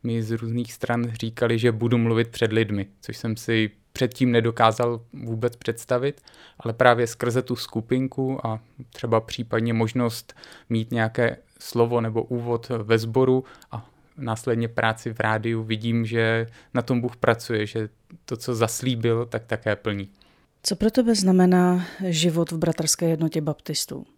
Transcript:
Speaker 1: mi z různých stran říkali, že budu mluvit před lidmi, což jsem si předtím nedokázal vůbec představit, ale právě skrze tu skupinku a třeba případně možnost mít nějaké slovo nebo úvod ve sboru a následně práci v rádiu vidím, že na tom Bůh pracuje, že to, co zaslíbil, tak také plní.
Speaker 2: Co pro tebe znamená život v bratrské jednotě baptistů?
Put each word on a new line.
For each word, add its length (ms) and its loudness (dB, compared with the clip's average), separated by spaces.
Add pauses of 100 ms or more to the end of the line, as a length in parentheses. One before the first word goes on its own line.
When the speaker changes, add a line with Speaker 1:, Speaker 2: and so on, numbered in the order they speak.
Speaker 1:
mi 200 -2
z 80 -6
různých 420 -4
stran 480 -2
říkali, 380 0
že 140 4
budu 260 2
mluvit 300 2
před 240 -2
lidmi, 340 0 (140)
což 160 -12
jsem 200 -4
si 340 0 (220)
předtím 400 0
nedokázal 680 2 (120)
vůbec 440 -4
představit, 640 -4 (400)
ale 120 -4
právě 340 6
skrze 360 -2
tu 140 -4
skupinku 880 -4
a 140 -4 (320)
třeba 280 0
případně 520 -2
možnost 640 -2 (360)
mít 200 -2
nějaké 460 0 (220)
slovo 420 0
nebo 220 -2
úvod 460 -4
ve 300 2
sboru 460 2 (280)
a 180 -12 (260)
následně 520 -2
práci 460 -2
v 60 -12
rádiu 420 0
vidím, 440 -2
že 400 0 (280)
na 80 2
tom 180 0
Bůh 160 -6
pracuje, 500 0
že 220 -6 (360)
to, 120 -6
co 180 -4
zaslíbil, 720 0
tak 180 -6
také 320 -2
plní. 320 -6 (540)
Speaker 2:
Co 140 -2
pro 140 2
tebe 240 2
znamená 720 6 (220)
život 440 0
v 60 -6
bratrské 500 0
jednotě 320 0
baptistů? 680 -6 (120)